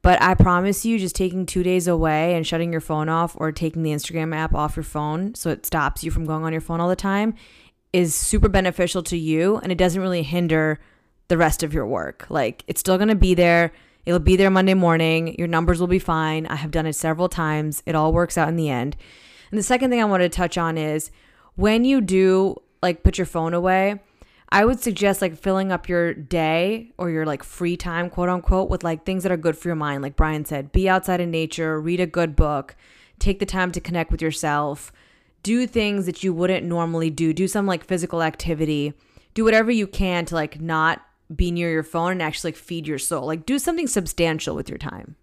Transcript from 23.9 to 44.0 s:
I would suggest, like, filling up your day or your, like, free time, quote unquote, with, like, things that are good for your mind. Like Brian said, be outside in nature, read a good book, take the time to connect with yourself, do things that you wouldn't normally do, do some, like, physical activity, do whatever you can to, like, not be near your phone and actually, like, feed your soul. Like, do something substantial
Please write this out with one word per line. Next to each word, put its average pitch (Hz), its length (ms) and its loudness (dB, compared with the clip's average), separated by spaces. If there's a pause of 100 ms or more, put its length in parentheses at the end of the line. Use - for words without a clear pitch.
I 202 140 6
would 247 160 2
suggest, 196 400 0
like, 165 160 -2
filling 190 340 0
up 175 200 -4
your 170 240 0
day 170 840 -2
or 175 140 -4
your, 156 160 -2
like, 143 160 -4
free 175 340 -4
time, 175 320 -4
quote 180 220 -2
unquote, 185 400 0
with, 185 120 -2
like, 165 220 -4
things 190 200 -2
that 185 80 0
are 175 40 0
good 160 220 0
for 175 100 -8
your 170 80 -2
mind. 143 260 -4
Like 143 140 -8
Brian 156 300 0
said, 143 260 -8
be 190 160 2
outside 185 320 2
in 175 100 -2
nature, 160 480 -2
read 170 220 -2
a 180 60 2
good 165 280 -2
book, 147 400 0 (440)
take 202 220 0
the 202 60 0
time 185 260 -2
to 180 80 -6
connect 170 300 -4
with 165 120 0
yourself, 147 680 -2 (520)
do 233 240 0
things 208 400 -2
that 180 180 -6
you 185 80 0
wouldn't 180 320 0
normally 165 460 -2
do, 160 240 0
do 185 120 0
some, 202 200 0
like, 180 180 -2
physical 170 380 -4
activity, 151 720 -2 (400)
do 220 100 0
whatever 220 260 4
you 220 160 2
can 180 380 -2
to, 165 100 -8
like, 156 280 -4
not 160 420 0 (320)
be 175 140 0
near 170 200 -2
your 160 120 0
phone 170 300 -2
and 180 100 -4
actually, 156 300 -6
like, - 40 -14
feed 165 300 -10
your 151 120 -4
soul. 139 280 -4
Like, 160 180 -6
do 269 140 0
something 330 280 -2
substantial 170 720 -2